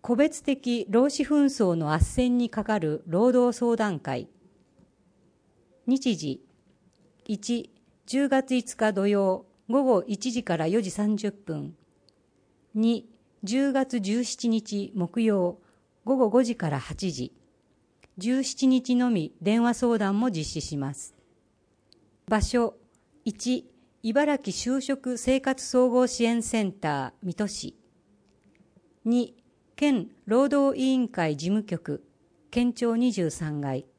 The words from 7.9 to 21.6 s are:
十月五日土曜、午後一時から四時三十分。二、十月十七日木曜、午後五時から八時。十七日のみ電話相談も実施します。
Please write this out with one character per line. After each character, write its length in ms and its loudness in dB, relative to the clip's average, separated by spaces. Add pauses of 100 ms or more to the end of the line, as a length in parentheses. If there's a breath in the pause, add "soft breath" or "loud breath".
十 200 0
月 280 2
五 200 -2
日 180 2
土 120 0
曜、 400 2 (240)
午 140 4
後 240 4
一 240 -4
時 120 -4
か 140 0
ら 100 0
四 140 2
時 80 -4
三 280 0
十 140 -4
分。 440 -10 (1000)
二、 340 0 (360)
十 280 0
月 300 0
十 220 0
七 260 -4
日 460 -2
木 260 -2
曜、 380 2 (440 soft breath)
午 140 0
後 120 4
五 120 6
時 140 0
か 160 -2
ら 80 -2
八 320 -6
時。 200 -8 (840)
十 240 0
七 240 -2
日 300 4
の 160 4
み 280 -2
電 220 2
話 140 2
相 240 2
談 200 0
も 120 0
実 220 -6
施 80 -4
し 160 -6
ま 180 -4
す。 180 -16 (1120)